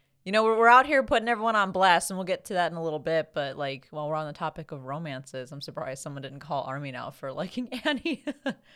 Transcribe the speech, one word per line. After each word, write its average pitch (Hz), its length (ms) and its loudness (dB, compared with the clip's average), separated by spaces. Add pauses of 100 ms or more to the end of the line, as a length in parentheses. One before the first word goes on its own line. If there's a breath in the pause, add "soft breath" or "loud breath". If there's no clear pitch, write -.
(240)
You 185 80 -8
know, 220 120 6
we're, 220 140 4
we're 226 100 8
out 247 180 10
here 285 160 4
putting 226 260 2
everyone 226 280 0
on 196 160 2
blast, 180 400 4
and 185 60 -6
we'll 185 80 -6
get 185 200 -4
to - 80 -10
that 175 180 2
in 170 60 -10
a 165 60 -6
little 156 160 -2
bit, 160 340 -2
but, 139 240 -4
like, 139 320 -6
while 151 180 -8
we're 151 80 -2
on 156 120 -4
the 147 60 -10
topic 160 380 -8
of 135 140 -12
romances, 135 680 -10
I'm 143 100 -14
surprised - 420 -10
someone 139 180 -10
didn't 135 200 -12
call 143 220 -4
Armin 135 320 -8
out - 200 -10
for 135 160 -10
liking 180 380 -6
<laughs> 247 160 -10
Annie. 302 380 -4 (520 soft breath)